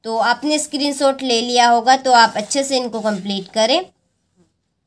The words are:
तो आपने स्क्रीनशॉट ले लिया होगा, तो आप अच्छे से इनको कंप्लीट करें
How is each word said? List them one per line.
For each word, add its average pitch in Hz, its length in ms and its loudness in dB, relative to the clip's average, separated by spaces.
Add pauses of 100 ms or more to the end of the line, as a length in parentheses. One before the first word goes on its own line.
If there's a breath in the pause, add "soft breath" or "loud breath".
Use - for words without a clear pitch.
तो 226 140 -6
आपने 240 400 0
स्क्रीनशॉट 277 640 -2
ले 233 180 0
लिया 240 280 2
होगा, 240 280 4
तो 262 160 0
आप 226 240 6
अच्छे 269 280 -4
से 269 120 -4
इनको 226 240 -4
कंप्लीट 196 500 -4
करें 233 300 0 (1080)